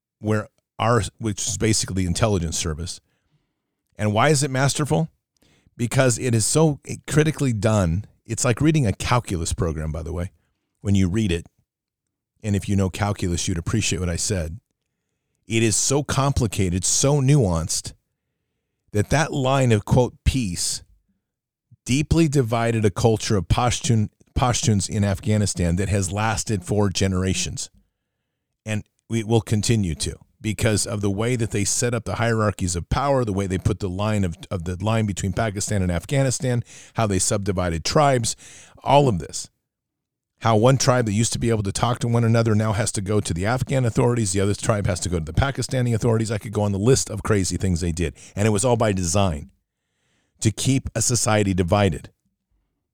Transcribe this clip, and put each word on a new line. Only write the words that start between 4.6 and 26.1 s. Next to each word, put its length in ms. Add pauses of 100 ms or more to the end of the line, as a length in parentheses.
Because 420
it 160
is 100
so 360 (260)
critically 460
done. 520 (220)
It's 180
like 160
reading 260
a 60
calculus 600
program, 400
by 100
the 100
way, 200 (480)
when 140
you 140
read 220
it. 160 (960)
And 140
if 120
you 60
know 160
calculus, 580
you'd 100
appreciate 400
what 100
I 80
said. 420 (880)
It 160
is 140
so 260
complicated, 840
so 360
nuanced, 720 (1000)
that 180
that 220
line 400
of, 120
quote, 300 (100)
peace 580 (1000)
deeply 440
divided 560
a 60
culture 460
of 120
Pashtun, 600 (260)
Pashtuns 540
in 160
Afghanistan 720
that 120
has 240